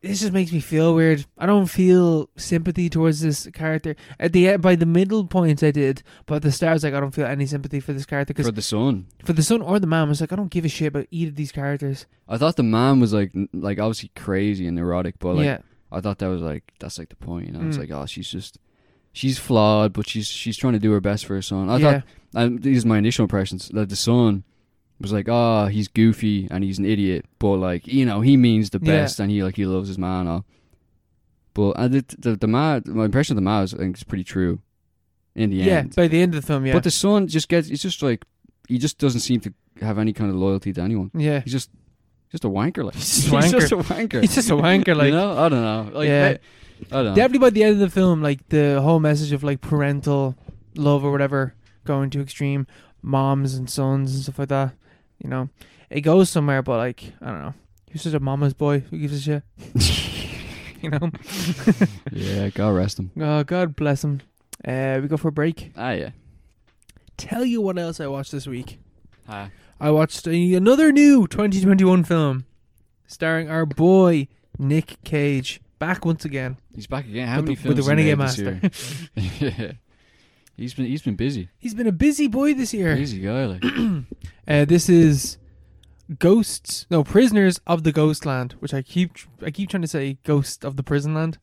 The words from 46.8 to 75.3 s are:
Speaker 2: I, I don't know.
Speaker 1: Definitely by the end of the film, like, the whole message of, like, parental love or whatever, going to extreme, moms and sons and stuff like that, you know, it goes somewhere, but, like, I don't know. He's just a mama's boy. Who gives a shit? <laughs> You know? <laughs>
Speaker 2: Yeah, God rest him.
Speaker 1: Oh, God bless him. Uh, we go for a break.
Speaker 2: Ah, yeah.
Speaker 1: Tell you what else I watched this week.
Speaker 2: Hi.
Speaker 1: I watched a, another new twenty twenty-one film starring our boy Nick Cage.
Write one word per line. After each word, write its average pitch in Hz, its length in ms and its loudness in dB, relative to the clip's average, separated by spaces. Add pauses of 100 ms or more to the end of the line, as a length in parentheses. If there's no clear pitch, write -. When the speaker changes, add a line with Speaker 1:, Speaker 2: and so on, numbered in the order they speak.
Speaker 2:
I, 131 40 -4
I 135 60 0
don't - 40 2
know. 107 100 -2
Speaker 1:
Definitely 254 240 4
by 262 100 8
the 214 140 4
end 214 80 6
of 208 80 4
the 190 100 2
film, 180 320 2
like, 143 280 -2
the 143 300 4
whole 160 200 4
message 151 320 2
of, 139 100 -2
like, 143 200 -2
parental 143 720 0 (400)
love 143 280 2
or 143 60 0
whatever, 139 440 -2 (300)
going 139 260 -2
to 139 100 -4
extreme, 139 480 -4 (340)
moms 135 520 0
and 127 140 -8
sons 135 460 -2
and 135 80 -4
stuff 135 160 -10
like 139 100 -4
that, 135 260 -2 (480)
you 143 80 -10
know, 127 180 -4 (400)
it 147 120 -4
goes 175 300 6
somewhere, 143 320 0
but, 127 160 -2
like, 120 420 -6
I - 60 -14
don't 104 160 -10
know. 104 120 -12 (340)
He's - 140 -14
just 160 140 -4
a - 20 0
mama's 139 360 0
boy. 143 260 0
Who 160 180 -12
gives 147 160 -6
a 143 60 -6
shit? 147 220 -4 (320)
<laughs> - 580 -2 (500)
You 160 80 -8
know? 151 220 -4 (500)
<laughs> - 500 0
Speaker 2:
Yeah, 98 380 -4
God 104 200 0
rest 98 280 0
him. 92 220 -10
Speaker 1:
Oh, 151 240 0
God 175 320 -4
bless 143 260 -2
him. 143 180 -4 (460)
Uh, 135 340 -2
we 143 60 -6
go 156 100 -2
for 165 120 -2
a 151 40 -4
break. 156 440 -4
Speaker 2:
Ah, 123 160 -6
yeah. 85 180 -6 (1080)
Speaker 1:
Tell - 280 -6
you 233 160 -2
what 190 180 -2
else 165 220 -8
I 147 80 -8
watched 139 240 -8
this 135 160 -10
week. 127 320 -12 (480)
Speaker 2:
Hi. 101 240 -12 (260)
Speaker 1:
I 151 140 0
watched 156 340 0
a, 175 280 2
another 262 360 6
new 285 380 6
twenty 202 320 0
twenty-one 185 420 6
film 147 440 0 (600)
starring 160 420 -4
our 160 160 0
boy 165 600 4 (320)
Nick 143 460 -2
Cage. 143 560 -2 (180)